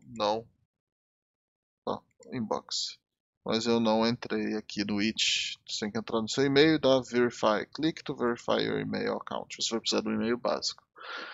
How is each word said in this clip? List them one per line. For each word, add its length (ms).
não. 400
Ó, 160
inbox. 680
Mas 240
eu 140
não 260
entrei 480
aqui 300
no 140
it. 680
Você 200
tem 60
que 60
entrar 220
no 80
seu 160
e-mail 300
e 40
dar 220
verify. 720
Click 320
to 100
verify 460
your 200
email 360
account. 400
Você 140
vai 100
precisar 220
do 100
e-mail 240
básico. 500